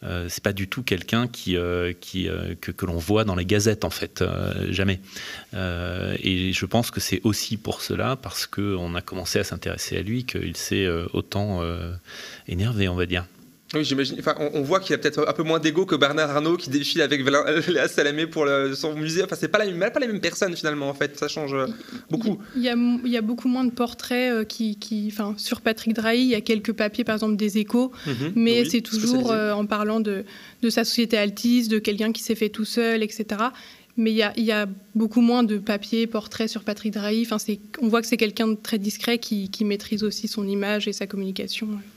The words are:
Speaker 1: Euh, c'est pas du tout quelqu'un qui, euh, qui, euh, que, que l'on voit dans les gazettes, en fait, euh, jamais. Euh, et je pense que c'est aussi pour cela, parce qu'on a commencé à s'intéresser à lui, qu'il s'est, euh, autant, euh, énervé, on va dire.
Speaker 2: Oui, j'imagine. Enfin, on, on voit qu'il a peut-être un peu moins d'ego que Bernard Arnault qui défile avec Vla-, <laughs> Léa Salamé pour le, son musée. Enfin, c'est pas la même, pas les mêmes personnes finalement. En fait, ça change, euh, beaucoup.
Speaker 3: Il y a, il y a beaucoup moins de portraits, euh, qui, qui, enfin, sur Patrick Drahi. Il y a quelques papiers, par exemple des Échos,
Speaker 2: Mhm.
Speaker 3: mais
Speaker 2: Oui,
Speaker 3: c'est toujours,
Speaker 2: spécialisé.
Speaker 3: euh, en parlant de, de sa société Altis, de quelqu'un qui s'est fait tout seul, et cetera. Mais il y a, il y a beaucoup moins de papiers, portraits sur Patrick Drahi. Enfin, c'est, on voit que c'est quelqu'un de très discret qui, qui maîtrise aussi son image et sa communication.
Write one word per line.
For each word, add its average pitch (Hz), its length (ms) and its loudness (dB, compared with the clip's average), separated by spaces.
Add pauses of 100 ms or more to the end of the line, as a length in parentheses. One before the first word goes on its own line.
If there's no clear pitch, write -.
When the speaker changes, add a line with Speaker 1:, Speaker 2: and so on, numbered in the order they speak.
Speaker 1:
Euh, 87 260 -4
c'est - 120 -8
pas 101 120 2
du 95 140 -4
tout 127 160 -6
quelqu'un 113 420 0
qui, 92 300 -2
euh, 87 440 0
qui, 90 280 -4
euh, 87 300 -4
que, - 120 -10
que 90 160 -4
l'on 85 120 -2
voit 104 260 4
dans 98 100 0
les 90 100 0
gazettes, 104 400 2
en 85 60 0
fait, - 320 -4
euh, 92 500 -2
jamais. 95 280 2 (520)
Euh, 92 720 -2
et 92 300 2
je 92 120 0
pense 110 260 2
que - 100 -4
c'est - 240 0
aussi 107 320 0
pour - 260 -4
cela, 104 340 -2
parce - 300 -8
qu'on 92 480 -2
a 90 80 -2
commencé 92 380 -2
à 98 40 2
s'intéresser 87 540 -4
à 87 40 -2
lui, 117 220 -2
qu'il 87 320 -4
s'est, 98 300 0
euh, 85 260 0
autant, 95 480 -2
euh, 85 320 -4 (560)
énervé, 98 400 2
on 87 60 0
va 90 100 2
dire. 87 220 -2 (480)
Speaker 2:
Oui, 151 100 2
j'imagine. 139 360 0
Enfin, 151 180 0
on, 147 220 0
on - 20 0
voit 160 160 2
qu'il 185 160 0
a 131 40 0
peut-être 151 300 2
un - 40 2
peu 170 100 -2
moins 160 160 2
d'ego 160 280 2
que 165 100 2
Bernard 147 340 4
Arnault 151 260 2
qui 175 140 -6
défile 143 320 2
avec 135 220 2
Vla-, 139 200 6 (160)
<laughs> 151 80 -2
Léa 135 200 4
Salamé 151 400 2
pour 160 160 0
le, 139 320 2
son 156 180 -4
musée. 160 300 0
Enfin, 180 140 -4
c'est 160 100 -2
pas 170 100 -4
la 214 80 0
même, 190 240 -2
pas 240 80 -4
les 269 80 -2
mêmes 214 140 -4
personnes 180 340 -2
finalement. 147 340 -4
En 139 60 -4
fait, 143 240 -4
ça 147 80 -4
change, 147 260 -6
euh, 135 140 -2 (420)
beaucoup. 214 320 -2 (140)
Speaker 3:
Il 254 80 -2
y 247 60 0
a, 240 80 0
il 240 340 2
y 240 60 0
a 226 60 0
beaucoup 240 260 -2
moins 254 160 2
de 240 80 2
portraits, 247 600 -2
euh, 220 120 0
qui, 214 340 -4
qui, 208 340 -4
enfin, 208 240 -2
sur - 260 -6
Patrick 226 320 0
Drahi. 226 260 2
Il 254 80 6
y 240 80 4
a 208 60 0
quelques 214 320 0
papiers, 214 280 0
par 220 140 0
exemple 214 180 2
des 208 240 2
Échos, 240 320 2 (160)
Speaker 2:
Mhm. 143 300 -2
Speaker 3:
mais 233 260 6
Speaker 2:
Oui, 294 80 2
Speaker 3:
c'est 240 120 2
toujours, 220 260 0 (180)
Speaker 2:
spécialisé. 226 60 2
Speaker 3:
euh, 214 240 2
en 208 100 0
parlant 214 320 0
de, 208 260 0 (380)
de 233 80 4
sa 226 140 2
société 226 340 2
Altis, 226 480 4
de 220 140 2
quelqu'un 214 320 0
qui 220 100 -4
s'est 220 140 0
fait 214 140 2
tout 214 140 -4
seul, 226 380 2
et 214 60 -2
cetera. 214 440 -2 (440)
Mais 220 160 4
il 214 40 2
y 226 60 4
a, 208 140 2
il 233 80 2
y 220 80 4
a 208 160 2 (260)
beaucoup 220 280 4
moins 233 200 6
de 214 160 4
papiers, 208 480 0
portraits 226 420 -4
sur 220 140 -6
Patrick 208 300 -4
Drahi. 214 340 0
Enfin, 214 140 0
c'est, 208 180 -2 (240)
on 233 60 4
voit 226 120 6
que 226 60 -4
c'est 240 100 2
quelqu'un 220 300 2
de 220 80 4
très 214 240 -2
discret 214 400 0
qui, 202 320 -4
qui 214 140 -2
maîtrise 208 400 -2
aussi 208 240 -2
son 202 180 -2
image 202 400 0
et 208 60 -2
sa 196 160 -6
communication. 196 600 -4 (280)